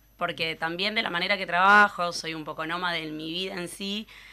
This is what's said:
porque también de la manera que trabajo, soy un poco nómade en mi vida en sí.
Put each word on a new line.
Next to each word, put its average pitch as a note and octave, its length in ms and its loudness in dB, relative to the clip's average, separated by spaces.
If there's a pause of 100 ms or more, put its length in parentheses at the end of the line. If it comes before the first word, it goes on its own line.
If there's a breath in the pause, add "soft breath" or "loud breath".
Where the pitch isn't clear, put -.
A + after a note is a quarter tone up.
(180)
porque E3 400 -4
también F3 380 -2
de A3 80 0
la - 60 -2
manera F#3 280 0
que F#3 80 -4
trabajo, F#3 680 6
soy D#3+ 220 -6
un D#3+ 100 -8
poco D#3 220 -6
nómade F3 380 -4
en D#3 120 -8
mi D#3+ 160 -8
vida F#3 220 -6
en F3 160 -8
sí. G3+ 380 -8 (260 loud breath)